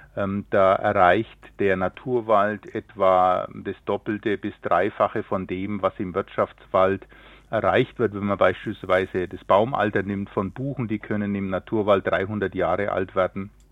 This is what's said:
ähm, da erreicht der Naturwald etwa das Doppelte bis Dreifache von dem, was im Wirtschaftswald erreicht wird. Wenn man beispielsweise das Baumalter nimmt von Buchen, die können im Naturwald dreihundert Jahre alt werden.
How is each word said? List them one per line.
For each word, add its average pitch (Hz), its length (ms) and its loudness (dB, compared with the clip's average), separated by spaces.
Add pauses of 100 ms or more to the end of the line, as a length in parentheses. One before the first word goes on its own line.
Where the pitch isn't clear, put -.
(160)
ähm, 101 340 -4
da 98 260 6
erreicht 98 640 4 (220)
der 98 160 2
Naturwald 107 1000 -2
etwa 92 800 2
das 95 220 -8 (100)
Doppelte 104 520 -4
bis 98 240 -8
Dreifache 101 600 0
von 95 240 -4
dem, 98 380 -6
was 95 160 0
im 92 160 -6
Wirtschaftswald 98 880 0 (460)
erreicht 107 480 0
wird. 104 160 -2
Wenn 101 100 -4
man 101 140 0
beispielsweise 92 880 0
das - 160 -14
Baumalter 104 580 2
nimmt 98 300 -6
von 98 200 -4
Buchen, 127 360 -6
die 104 120 -4
können 104 360 -4
im 98 140 -4
Naturwald 98 580 0
dreihundert 95 480 -2
Jahre 92 360 -2
alt 92 240 -4
werden. 95 360 -2 (200)